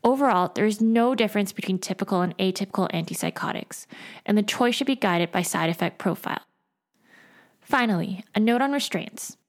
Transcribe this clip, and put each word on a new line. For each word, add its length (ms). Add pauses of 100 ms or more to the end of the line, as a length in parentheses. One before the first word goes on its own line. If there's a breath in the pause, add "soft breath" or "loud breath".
Overall, 540
there 100
is 140
no 340
difference 380
between 260
typical 440
and 160
atypical 540
antipsychotics, 920 (400 loud breath)
and 120
the 60
choice 320
should 120
be 80
guided 340
by 120
side 280
effect 280
profile. 420 (1200 soft breath)
Finally, 640 (100)
a 60
note 220
on 100
restraints. 640 (140)